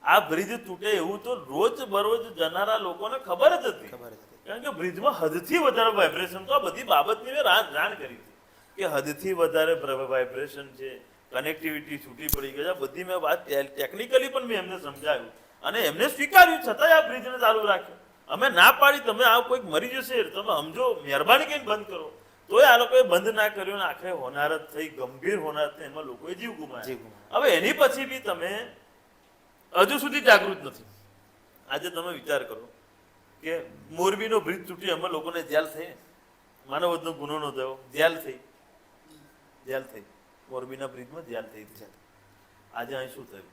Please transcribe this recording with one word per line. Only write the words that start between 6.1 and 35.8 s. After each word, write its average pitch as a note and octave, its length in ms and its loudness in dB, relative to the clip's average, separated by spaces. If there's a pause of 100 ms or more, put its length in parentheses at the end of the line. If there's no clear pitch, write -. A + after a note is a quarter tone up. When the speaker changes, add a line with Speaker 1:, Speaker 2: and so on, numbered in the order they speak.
Speaker 1:
તો - 80 -2
આ F#3 60 4
બધી A3+ 240 -6
બાબતની G#3+ 480 2
મેં C#4+ 120 -2
રા-, G3+ 300 4
જાણ E3+ 200 -2
કરી C3 220 -12
હતી - 180 -20 (420)
કે G3 100 -6
હદથી D3+ 480 -4
વધારે E3 420 2
બ્ર-, C3+ 320 -6
વાઇબ્રેશન C3+ 600 -4
છે, C3 300 -14 (340)
કનેક્ટિવિટી D3+ 640 -6
છૂટી C3+ 300 -14 (100)
પડી C#3 140 -8
ગઈ C#3+ 120 -8
છે. E3+ 60 -4
આ F#3 40 -4
બધી C#3 300 -8
મેં F#3 140 -6
વાત D3 300 -2
ટે-, C#3 160 -4
ટેકનિકલી A#3+ 680 -2
પણ C4 140 -4
મેં A#3 140 -4
એમને F#3 220 -8
સમજાવ્યું, C#3 520 -6 (320)
અને F3 160 -4
એમને F3+ 280 0
સ્વીકાર્યું, D#4+ 540 6
છતાંય D4 320 4
આ D#4 140 6
બ્રિજને B3 300 -8
ચાલુ A3 280 4
રાખ્યો. F#3+ 300 -2 (320)
અમે A3+ 220 0
ના F#3 220 10
પાડી, C#4+ 280 6
તમે A#3 240 0
આ A#3 160 8
કોઈક B3 240 -2
મરી F3 260 -2
જશે, B3 340 -4
તમે F#3 380 -4
સમજો, A3 440 -4
મહેરબાની D#3+ 400 4
કરીને D4 180 -6
બંધ G#3+ 240 -4
કરો. E3 240 -12 (380)
તોય A#3+ 160 8
આ B3 120 10
લોકોએ A#3+ 240 6
બંધ G3 260 2
ના G#3+ 220 0
કર્યો, G3+ 260 -8
અને G3 80 -4
આખરે F3+ 280 -6
હોનારત D3 640 -4
થઈ, D#3 160 -8
ગંભીર C3+ 500 -6
હોનારત D3+ 380 -4
થઈ, D#3+ 80 -16
એમાં C#3+ 180 -12
લોકોએ C#3+ 320 -12
જીવ A3+ 160 -12
ગુમાવ્યા. C#3+ 300 -14
Speaker 2:
જીવ B2 160 -10
ગુમાવ્યા. - 420 -6
Speaker 1:
હવે C#4 100 4
એની F#3+ 240 4
પછી C4+ 320 2
બી C4 140 -10
તમે G3 560 -6 (1000)
હજુ G3+ 220 4
સુધી C#4+ 240 -2
જાગૃત G3 420 6
નથી. C3+ 200 -14 (880)
આજે D3+ 200 -6
તમે F3 240 -8
વિચાર C#3+ 300 -2
કરો A2+ 240 -14 (720)
કે D#3+ 200 -6 (300)
મોરબીનો G3+ 480 0
બ્રિજ F3+ 280 -8
તૂટી, F3+ 200 -10
એમાં E3+ 240 -2
લોકોને E3 300 -6
જેલ D#3+ 240 0
થઈ, D#3 280 -12 (760)